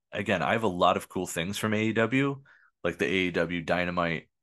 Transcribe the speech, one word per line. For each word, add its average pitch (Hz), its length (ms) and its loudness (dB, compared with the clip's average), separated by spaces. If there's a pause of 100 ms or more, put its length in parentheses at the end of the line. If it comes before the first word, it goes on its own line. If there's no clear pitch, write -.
(120)
Again, 98 300 0
I 73 100 0
have 113 120 0
a 110 40 2
lot 90 300 4
of - 100 -6
cool 90 180 -4
things 87 300 -4
from 110 160 -2
A 107 120 0
E 110 100 0
W, 135 480 0 (420)
like 87 140 -2
the - 80 0
A - 20 -2
E 90 220 2
W 85 320 0
Dynamite, 87 680 -2 (140)